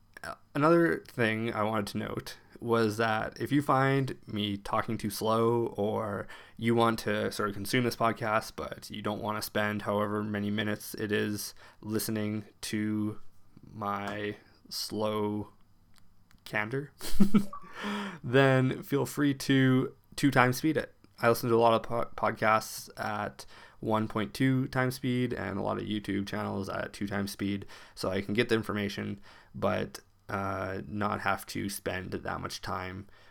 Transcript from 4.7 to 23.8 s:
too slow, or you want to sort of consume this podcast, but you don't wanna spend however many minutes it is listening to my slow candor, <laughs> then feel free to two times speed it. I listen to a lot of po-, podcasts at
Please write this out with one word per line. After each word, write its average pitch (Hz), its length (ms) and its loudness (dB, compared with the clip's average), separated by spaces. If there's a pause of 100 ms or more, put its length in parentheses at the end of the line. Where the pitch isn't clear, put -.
too 107 140 -6
slow, 113 680 0
or 104 500 -2 (300)
you 117 180 2
want 117 260 4
to 104 300 -2
sort 104 200 -2
of 101 40 -6
consume 101 300 0
this 117 120 -2
podcast, 110 600 0
but - 340 -10
you 107 120 -10
don't 104 180 -4
wanna 107 220 -4
spend 104 400 -2
however 104 400 0
many 104 280 -2
minutes 107 440 -4
it 104 180 -4
is 104 400 -2 (300)
listening 107 600 -2 (180)
to 107 560 -2 (560)
my 104 640 -4 (340)
slow 104 800 -4 (960)
candor, 117 480 -4 (680)
<laughs> 202 680 -8
then 131 580 4
feel 139 220 -2
free 143 300 0
to 131 580 4 (240)
two 147 140 4
times 127 260 6
speed 156 200 0
it. 113 160 -4 (280)
I 120 80 4
listen 117 220 4
to 113 60 6
a - 20 6
lot 117 160 8
of 107 80 2
po-, - 340 -4
podcasts 110 720 0 (100)
at 104 480 -6 (340)